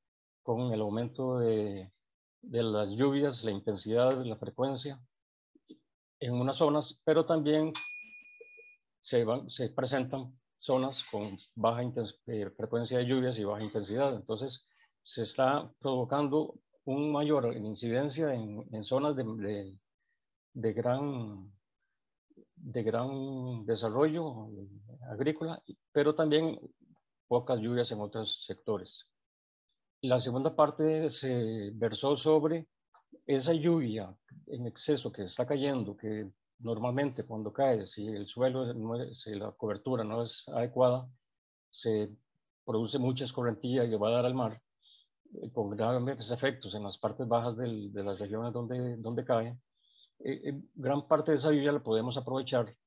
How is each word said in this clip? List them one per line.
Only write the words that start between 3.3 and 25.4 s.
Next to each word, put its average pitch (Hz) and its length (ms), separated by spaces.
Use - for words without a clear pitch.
la 110 80
intensidad, 113 720
la 110 120
frecuencia 131 680
en 123 140
unas 127 240
zonas, 147 460
pero 160 220
también 156 460
se 120 220
van, 127 260
se - 200
presentan 131 680
zonas 131 520
con 104 280
baja 117 280
inten-, 123 440
eh, 107 300
frecuencia 117 400
de 123 80
lluvias 127 340
y 104 60
baja 104 180
intensidad. 110 540
Entonces, 117 480
se - 200
está 131 560
provocando 139 760
un 143 280
mayor 143 420
incidencia 123 800
en, 110 400
en 107 120
zonas 139 300
de, 131 100
de, 101 560
de 113 180
gran, 117 800
de 123 280
gran 127 840
desarrollo 117 840
agrícola, 156 520